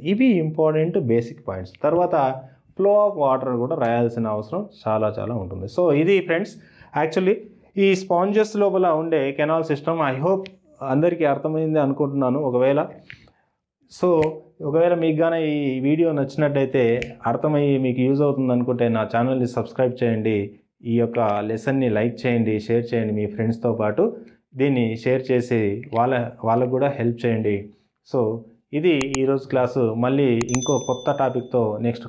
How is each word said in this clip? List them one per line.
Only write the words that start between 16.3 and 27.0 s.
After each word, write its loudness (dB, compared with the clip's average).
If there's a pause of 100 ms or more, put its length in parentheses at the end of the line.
అర్థమయ్యి 0 (140)
మీకు 0
యూజ్ 2
అవుతుంది 0
అనుకుంటే 0 (100)
నా 0 (100)
ఛానల్ని 0
సబ్స్క్రైబ్ -2
చేయండి, 0 (560)
ఈ 2
యొక్క 0 (300)
లెసన్ని -2
లైక్ 0
చేయండి, 0 (100)
షేర్ 0
చేయండి -2
మీ -2 (100)
ఫ్రెండ్స్తో -2
పాటు. 0 (580)
దీన్ని 2 (180)
షేర్ 0
చేసి 2 (360)
వాళ్ళ, 2 (340)
వాళ్ళకు 2
కూడా 2 (100)
హెల్ప్ -2